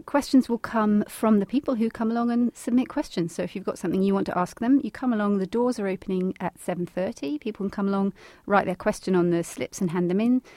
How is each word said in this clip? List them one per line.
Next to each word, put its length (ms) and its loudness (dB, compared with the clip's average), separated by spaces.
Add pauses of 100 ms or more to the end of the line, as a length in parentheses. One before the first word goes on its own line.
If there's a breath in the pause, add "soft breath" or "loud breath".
questions 420 4
will 100 0
come 520 2
from 300 2
the 60 2
people 300 -2
who 140 0
come 200 -2
along 220 0
and 240 0
submit 320 0
questions. 480 -4
So 80 -4
if 100 -8
you've 120 -10
got 120 -4
something 240 0
you 120 4
want 140 0
to 100 -4
ask 240 -2
them, 240 4
you 40 -6
come 220 -4
along. 280 0
The 60 0
doors 340 0
are 100 -2
opening 500 -2
at 180 -6
seven 280 -4
thirty. 520 -6
People 280 -6
can 60 -4
come 180 -2
along, 240 0 (320 loud breath)
write 220 2
their 80 -2
question 400 -2
on 160 4
the 120 2
slips 380 -10
and 100 0
hand 180 0
them 120 2
in. 200 2 (160 loud breath)